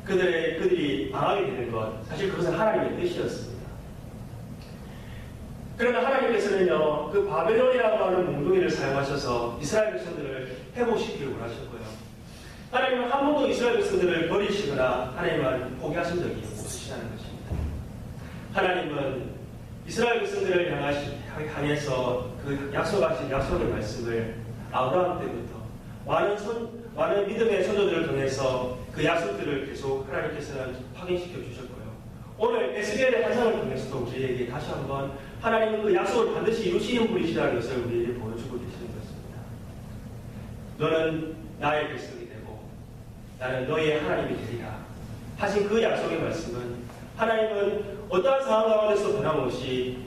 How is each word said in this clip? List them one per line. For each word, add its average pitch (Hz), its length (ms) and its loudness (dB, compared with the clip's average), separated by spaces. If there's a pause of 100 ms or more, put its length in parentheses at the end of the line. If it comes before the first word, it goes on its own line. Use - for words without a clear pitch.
그들의, 175 540 2
그들이 151 520 2
망하게 123 360 2
되는 120 260 -2
것, 110 340 -2
사실 190 240 0
그것은 170 280 2
하나님의 - 480 4
뜻이었습니다. - 540 -2 (2250)
그러나 240 280 4
하나님께서는요, 196 1040 4
그 202 160 4
바벨론이라고 226 760 4
하는 180 280 4
몽둥이를 180 380 4
사용하셔서 135 920 0
이스라엘 208 300 2
백성들을 135 640 -6 (200)
회복시키길 214 560 0
원하셨고요. 113 480 -8 (880)
하나님은 247 400 2
한 277 160 4
번도 294 220 4
이스라엘 233 300 4
백성들을 175 500 4
버리시거나 - 880 2
하나님은 - 600 0
포기하신 170 420 -2
적이 - 200 -2
없으시다는 - 760 -8
것입니다. - 340 -12 (1000)
하나님은 151 800 0 (560)
이스라엘 226 340 2
백성들을 185 560 2
향하시-, 143 400 -2 (380)
향해서 147 760 0 (140)
그 139 280 -2
약속하신 160 580 2
약속의 135 380 0
말씀을 113 680 -2 (360)
아브라함 180 480 2
때부터 - 400 -6 (460)
많은 202 320 2
선-, 226 300 -4 (260)
많은 202 320 2
믿음의 220 380 4
선조들을 185 420 4
통해서 131 720 0 (140)
그 151 120 -2
약속들을 - 640 0
계속 135 420 -4
하나님께서는 135 680 -4 (180)
확인시켜 175 480 -4
주셨고요. - 380 -10 (580)
오늘 220 380 2
에스겔의 233 480 4
환상을 226 360 4
통해서도 - 460 -2
우리에게 123 420 0
다시 123 220 -6
한번 139 420 -4 (280)
하나님은 220 420 2
그 180 120 6
약속을 202 400 4
반드시 185 360 2
이루시는 240 380 4
분이시라는 160 480 2
것을 123 220 -2
우리에게 117 360 0
보여주고 113 440 -6
계시는 - 360 -8
것입니다. - 440 -10 (1400)
"너는 160 580 2 (220)
나의 151 300 2
백성이 120 400 -10
되고 110 320 -12 (800)
나는 127 300 -2
너희의 151 320 2
하나님이 - 360 0 (100)
되리라" 117 320 -6 (600)
하신 202 300 2
그 226 140 4
약속의 - 380 2
말씀은 120 560 -4 (400)
하나님은 220 920 2
어떠한 269 360 4
상황 220 240 4
가운데서 208 480 4
변함없이 127 920 0